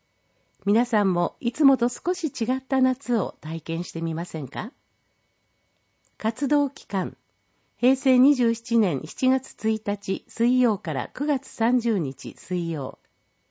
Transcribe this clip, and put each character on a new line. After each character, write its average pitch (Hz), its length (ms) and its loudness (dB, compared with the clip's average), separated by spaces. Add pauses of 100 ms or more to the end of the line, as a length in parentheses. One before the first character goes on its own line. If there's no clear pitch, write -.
(640)
皆 220 220 4
さ 214 180 2
ん 190 100 2
も 175 260 0
い 233 120 -4
つ - 120 0
も 269 140 6
と 240 120 0
少 - 260 -4
し 302 140 -4
違 247 280 -2
っ 262 40 -10
た 269 200 0
夏 254 380 0
を 139 200 -2
体 160 220 -8
験 165 220 -4
し - 80 -14
て 165 100 -6
み 165 140 -2
ま 170 100 -4
せ 160 160 -8
ん 139 60 -6
か？ 180 240 -8 (1500)
活 233 300 -2
動 285 240 2
期 - 160 -20
間、 180 280 -4 (640)
平 254 180 4
成 262 220 2
二 262 160 6
十 233 220 2
七 226 240 -2
年 175 260 2
七 254 240 -2
月 262 240 -2 (160)
一 214 160 -2
日 202 420 -4
水 240 320 0
曜 226 200 2
か 160 140 -4
ら 131 200 -4
九 294 140 -4
月 285 200 -2
三 247 320 0
十 220 200 0
日 135 400 -6
水 175 320 -4
曜。 147 260 -6 (540)